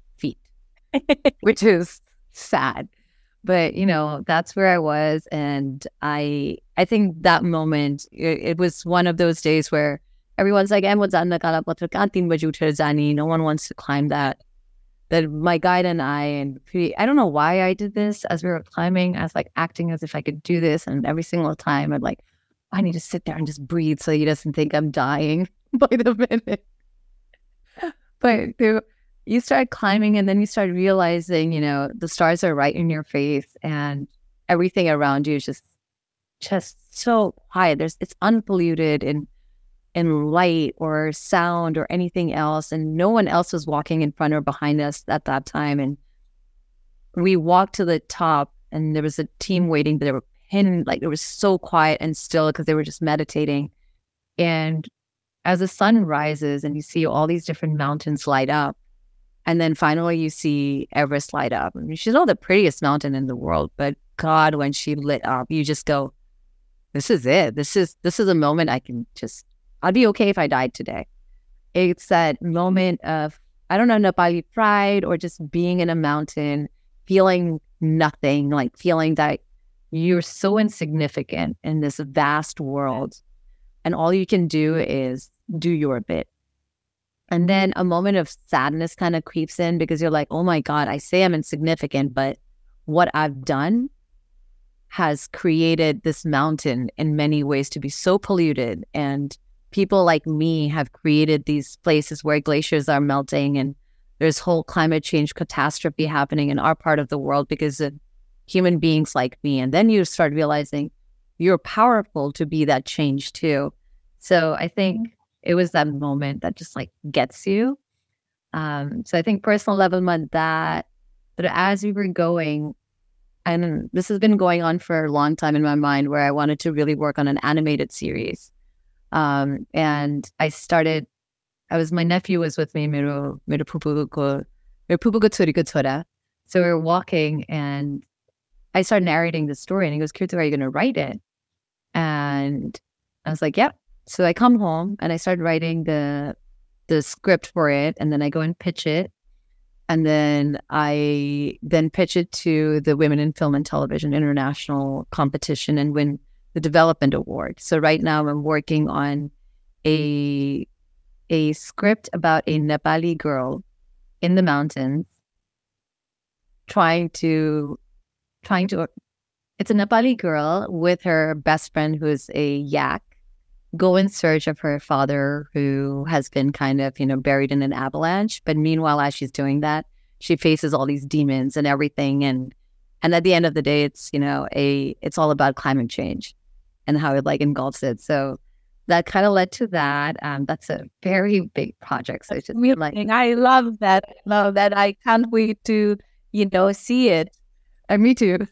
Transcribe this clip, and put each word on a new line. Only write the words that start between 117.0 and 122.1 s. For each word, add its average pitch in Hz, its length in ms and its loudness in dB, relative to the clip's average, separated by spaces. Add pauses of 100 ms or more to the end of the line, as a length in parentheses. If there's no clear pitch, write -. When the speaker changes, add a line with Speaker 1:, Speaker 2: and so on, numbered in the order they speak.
Speaker 1:
gets 131 380 -2
you. 233 320 0 (720)
Um, 151 540 -6
so - 120 -2
I 165 40 2
think 202 200 -2
personal 208 360 0
level 185 240 2
meant 170 320 -2
that, 160 540 -2 (500)
but 170 80 -2
as 190 360 0
we 208 120 -2
were 196 160 -2
going, 160 640 -2 (720)